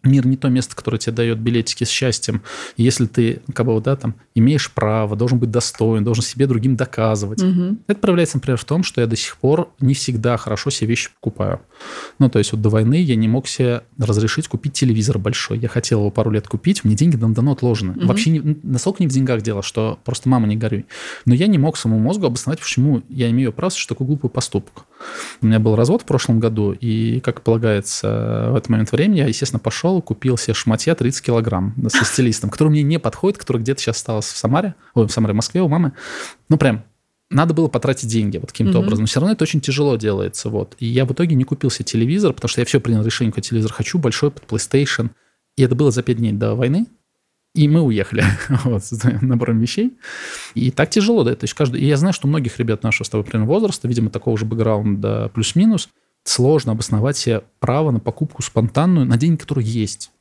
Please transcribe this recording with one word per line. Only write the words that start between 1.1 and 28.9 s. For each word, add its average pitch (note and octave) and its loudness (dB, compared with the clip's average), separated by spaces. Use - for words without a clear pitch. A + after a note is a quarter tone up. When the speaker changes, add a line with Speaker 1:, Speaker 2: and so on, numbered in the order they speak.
Speaker 1:
дает A#2 0
билетики A#2 -2
с A2 -4
счастьем. A2+ -2
И A#2 4
если B2+ 4
ты, A#2 0
как A#2 0
бы, A#2+ 2
вот, G#2+ 0
да, C3+ 0
там, A#2 -4
имеешь C3 4
право, G#2+ 0
должен B2 2
быть A#2 -2
достоин, A2 0
должен A#2 0
себе C3+ 0
другим B2 2
доказывать. A2 -2
Speaker 2:
Мгм. F#3 0
Speaker 1:
Это G3+ -2
проявляется, E3+ 2
например, B2+ -2
в - -6
том, E3+ 0
что - -2
я A#2 2
до A2+ -2
сих - -8
пор D#3 0
не C3+ 4
всегда A#2+ 0
хорошо A2 -4
себе A2+ -2
вещи A#2 -2
покупаю. G2 -4
Ну, C3+ 4
то A#2 2
есть G2+ 0
вот A2+ -2
до G#2+ 4
войны A2+ 2
я C3+ 2
не A2 2
мог B2+ 0
себе A#2+ -2
разрешить A2 0
купить C3+ -6
телевизор A2 0
большой. G#2+ -4
Я A#2 -4
хотел A#2 0
его G#2 0
пару A2 0
лет G#2+ -2
купить, - -2
у - 4
меня G#2+ 4
деньги D#3 2
дав-, A2+ 2
давно A#2+ 2
отложены. A2 0
Speaker 2:
Мгм. F3 -2
Speaker 1:
Вообще G#3 2
не, D#3+ 2
н-, D3+ -2
насколько F3+ -2
не E3 0
в C3 0
деньгах C3 0
дело, G#2 -4
что - -4
просто A#2+ -4
мама A#2+ 2
не G#2+ 0
горюй. A2 -4
Но A#2+ 6
я F3 2
не G3+ 4
мог D3 2
своему A2 0
мозгу E3+ 0
обосновать, B2+ -2
почему C3 0
я B2 0
имею A#2+ 0
право F3+ -2
совершить - -6
такой B2+ -4
глупый C#3 -2
поступок. - -6
У - 0
меня A2 6
был G#2+ 4
развод C3+ 2
в - -18
прошлом - 2
году, G#2+ 0
и, A2+ -2
как - -4
полагается, A2 0
в B2+ 2
этот - -2
момент A2 0